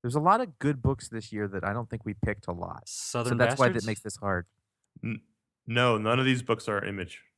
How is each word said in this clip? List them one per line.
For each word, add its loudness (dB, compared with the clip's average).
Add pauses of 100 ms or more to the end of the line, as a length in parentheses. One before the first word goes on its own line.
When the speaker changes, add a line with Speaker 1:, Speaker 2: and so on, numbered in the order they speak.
Speaker 1:
there's -4
a 2
lot 6
of -6
good 0
books -2
this -10
year -2
that -6
I -2
don't -6
think -10
we -4
picked -2
a -6
lot. -8
Speaker 2:
Southern -4
Speaker 1:
So 2
that's 4
why 8
that 0
Speaker 2:
Bastards? -2
Speaker 1:
makes -4
this -12
hard. -2 (580)
Speaker 3:
N-, -6 (440)
no, 4
none 2
of 2
these 2
books 0
are 0
Image. -8 (140)